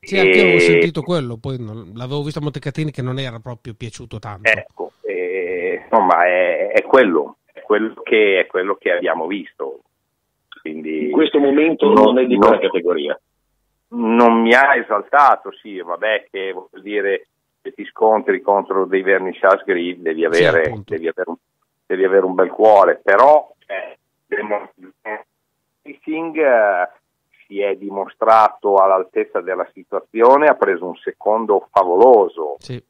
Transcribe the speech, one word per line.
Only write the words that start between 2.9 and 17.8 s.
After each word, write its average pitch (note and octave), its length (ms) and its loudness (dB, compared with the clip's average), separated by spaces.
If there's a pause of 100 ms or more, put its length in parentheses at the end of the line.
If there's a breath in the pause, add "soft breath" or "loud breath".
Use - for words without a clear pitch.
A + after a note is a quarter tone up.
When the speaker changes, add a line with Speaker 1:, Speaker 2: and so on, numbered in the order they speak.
Speaker 1:
che C3+ 100 -10
non B2+ 160 -6
era A#2+ 220 -10
proprio A#2 340 -16
piaciuto A#2 440 -16
tanto. G#2 300 -6
Speaker 2:
Ecco, G#2+ 440 -4 (100)
eh, F2+ 800 -6
insomma, F2+ 440 2
è, F2+ 460 0
è - 120 2
quello, F#2 540 2 (140)
è - 100 -20
quello G#2+ 400 -2
che, G#2 380 2
è - 60 0
quello F#2+ 300 -4
che F#2+ 160 -4
abbiamo E2+ 340 -4
visto. D2 540 -10 (800)
Quindi D#2 460 -10
Speaker 3:
In - 60 -6
questo D3+ 260 0
momento C#3+ 540 0
Speaker 2:
non, G#2+ 120 2 (100)
Speaker 3:
non B2+ 40 2
è C3 80 2
di G#2 120 0
Speaker 2:
non, G#2 100 4
Speaker 3:
quella G#2+ 120 4
categoria. E2+ 600 -4 (680)
Speaker 2:
non A#2 540 2
mi A2+ 120 4
ha B2+ 220 4
esaltato, A2 760 0
sì, G2 280 -16
vabbè, F2+ 500 -4
che F#2+ 220 -8
vuol F2+ 160 -14 (140)
dire, G2 440 -4 (360)
se - 100 -14
ti G2+ 140 -16